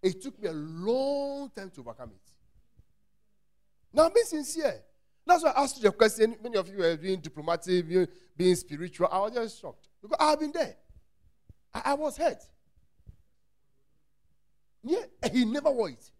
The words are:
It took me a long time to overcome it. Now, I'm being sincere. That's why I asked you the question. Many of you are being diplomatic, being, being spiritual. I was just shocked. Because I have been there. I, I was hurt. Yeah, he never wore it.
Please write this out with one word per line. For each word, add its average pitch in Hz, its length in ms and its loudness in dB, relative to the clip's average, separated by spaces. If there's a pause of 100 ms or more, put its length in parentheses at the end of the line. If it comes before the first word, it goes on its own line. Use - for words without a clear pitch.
It 185 200 -2
took 277 200 -14
me 208 60 -6
a 165 60 -6
long 262 960 -4
time 196 220 -16
to 143 100 -20
overcome 120 300 -16
it. - 200 -20 (1600)
Now, 302 140 6
I'm 330 80 2
being 466 120 6
sincere. 302 560 -4 (440)
That's 339 180 6
why 302 80 4
I 277 120 2
asked 269 140 -4
you 247 60 -12
the 202 80 6
question. 220 500 2
Many 233 160 -6
of 185 120 -2
you 196 120 -6
are 165 140 4
being 180 240 -2
diplomatic, 170 680 -2
being, 175 200 2 (300)
being 180 180 4
spiritual. 170 560 -4
I 185 80 0
was 214 140 -2
just 226 260 -6
shocked. - 300 -18 (120)
Because 220 160 -6
I 311 120 6
have 302 100 4
been 302 140 -4
there. 277 240 -2 (960)
I, - 140 -8
I 277 80 2
was 302 200 -6
hurt. 311 260 -2 (2500)
Yeah, 370 220 -2 (260)
he 247 140 2
never 277 260 0
wore 233 200 0
it. 120 200 -18 (100)